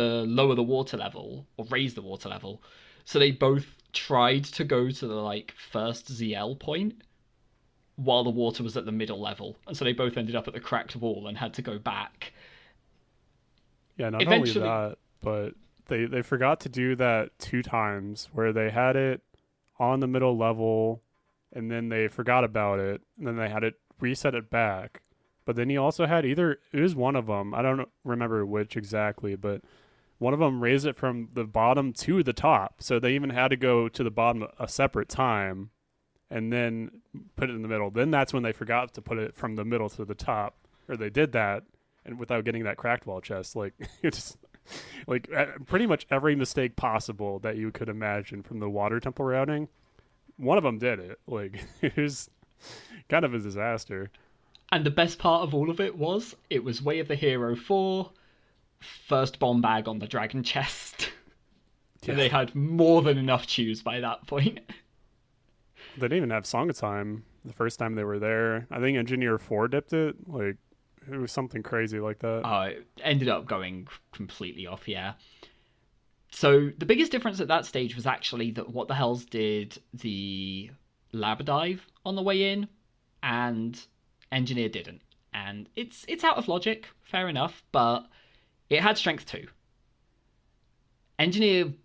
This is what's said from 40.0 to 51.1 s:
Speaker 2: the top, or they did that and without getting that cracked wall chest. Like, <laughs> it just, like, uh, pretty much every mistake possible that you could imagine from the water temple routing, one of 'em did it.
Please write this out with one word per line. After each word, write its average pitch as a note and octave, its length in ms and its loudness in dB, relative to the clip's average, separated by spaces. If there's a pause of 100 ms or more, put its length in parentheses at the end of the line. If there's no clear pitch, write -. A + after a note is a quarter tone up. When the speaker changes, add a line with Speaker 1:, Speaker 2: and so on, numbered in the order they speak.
Speaker 2:
the G2+ 120 -8
top, G#2+ 420 -4 (320)
or A#2+ 80 -6
they G#2+ 140 -4
did C#3+ 220 2
that G#2 300 0 (420)
and B2 140 -12
without A#2 240 -2
getting A2+ 200 -2
that G2+ 140 -4
cracked A#2+ 280 -2
wall F#2 160 -8
chest. - 340 -8
Like, G2+ 220 -4
<laughs> - 240 -16
it E3+ 140 2
just, - 220 -12 (680)
like, B2 260 -4
uh, C#3+ 140 2 (220)
pretty G3+ 180 2
much F3 240 0
every C#3+ 260 4
mistake C3 400 0
possible G#2+ 640 -2
that A2 180 -4
you A2 140 -4
could A2+ 180 -6
imagine G#2 520 -4
from A2+ 180 -10
the G#2 100 -2
water G#2 300 0
temple C3+ 260 -4
routing, C#3+ 420 0 (680)
one C#3+ 200 4
of E3+ 80 4
'em A2+ 140 0
did A#2+ 200 0
it. F2+ 280 -14